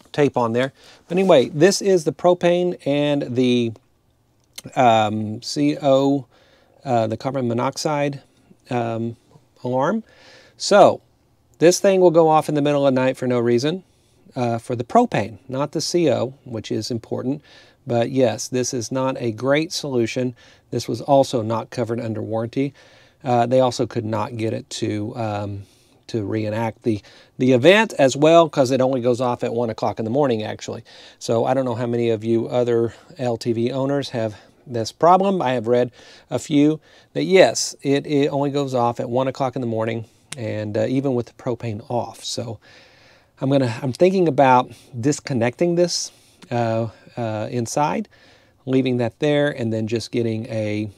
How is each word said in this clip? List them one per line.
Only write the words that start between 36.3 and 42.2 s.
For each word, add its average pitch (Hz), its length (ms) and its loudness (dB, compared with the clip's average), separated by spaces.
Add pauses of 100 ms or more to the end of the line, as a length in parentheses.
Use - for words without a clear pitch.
few 151 400 2 (340)
that 147 100 -4
yes, 160 580 4
it, 139 240 0
it 147 220 2
only 143 220 -2
goes 135 240 -4
off 120 260 0
at 123 100 -6
one 127 180 0
o'clock 131 280 -4
in 135 60 -6
the 123 60 -4
morning, 113 380 -4 (320)
and, 107 400 -6
uh, 110 100 0
even 135 280 -2
with 120 120 -4
the - 60 -20
propane 117 560 -8
off. 117 340 -8